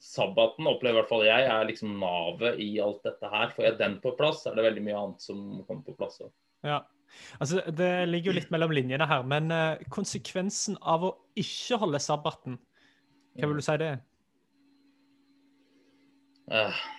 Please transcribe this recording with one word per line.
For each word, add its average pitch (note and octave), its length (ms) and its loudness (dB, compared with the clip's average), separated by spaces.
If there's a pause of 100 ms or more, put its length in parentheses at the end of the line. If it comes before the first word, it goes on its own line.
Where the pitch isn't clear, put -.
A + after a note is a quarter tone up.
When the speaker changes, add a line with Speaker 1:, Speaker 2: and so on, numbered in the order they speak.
Speaker 1:
sabbaten A2+ 680 2
opplever A#2+ 300 2
i A2 40 8
hvert G#2+ 60 2
fall A2+ 160 4
jeg A2+ 240 8
er A2 180 2
liksom A2 340 -4
navet F2 600 0
i G#2+ 220 -4
alt G2+ 220 -2
dette - 260 -6
her. G#2+ 200 0
Får - 140 -4
jeg A2 140 4
den G2+ 240 0
på B2+ 160 -2
plass, D3+ 300 0
er A2 80 -6
det A2+ 100 4
veldig G#2+ 180 2
mye G#2 140 -4
annet G2 240 -6
som G2 460 -10
kommer - 180 -10
på - 120 -14
plass - 220 -8
også. - 120 -16 (320)
Speaker 2:
Ja. D3 180 -2 (580)
Altså, D#3+ 220 0 (120)
det F3+ 360 2
ligger F3 240 0
jo F3 60 0
litt D#3 120 -6
mellom E3 200 2
linjene C#3 360 2
her, C#3+ 160 2
men, D3+ 280 0
eh, D#3+ 260 0 (120)
konsekvensen - 920 -4
av D#3+ 220 2
å F#3 120 -2 (220)
ikke - 420 -2
holde D#3 220 0
sabbaten, D3 560 -2 (800)
hva D3 100 -2
vil D3+ 80 0
du C#3+ 60 -2
si D3+ 160 2
det D#3 160 -2
er? B2+ 80 -8 (2500)
Speaker 1:
Eh, G#2 240 0 (240)